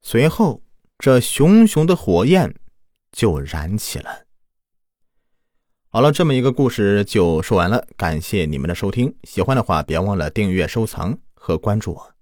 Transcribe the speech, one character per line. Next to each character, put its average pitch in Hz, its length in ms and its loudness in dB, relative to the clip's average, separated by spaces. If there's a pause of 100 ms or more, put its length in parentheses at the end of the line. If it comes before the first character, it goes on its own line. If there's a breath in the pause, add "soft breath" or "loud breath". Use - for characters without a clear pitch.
随 123 260 0
后， 160 360 0 (340)
这 127 240 4
熊 202 460 4
熊 156 180 0
的 175 100 2
火 92 300 0
焰 156 300 2 (580)
就 87 260 0
燃 78 380 -6
起 - 220 -8
了。 - 260 -16 (1600)
好 113 120 -2
了， 143 100 6
这 170 140 0
么 147 80 2
一 127 80 2
个 131 100 2
故 127 200 0
事 101 340 2
就 85 380 0
说 101 160 0
完 87 100 0
了， 117 180 -2 (120)
感 82 200 -2
谢 87 280 -4
你 76 100 -4
们 67 100 -4
的 85 80 -2
收 98 160 -6
听， 123 240 -2 (100)
喜 - 180 -6
欢 135 120 0
的 120 80 0
话 78 200 -2
别 80 160 -4
忘 98 180 -2
了 76 140 -4
订 101 200 -2
阅、 92 160 0
收 113 200 -4
藏 104 320 -6 (160)
和 - 240 -4
关 104 200 -2
注 92 140 -6
我 - 300 -16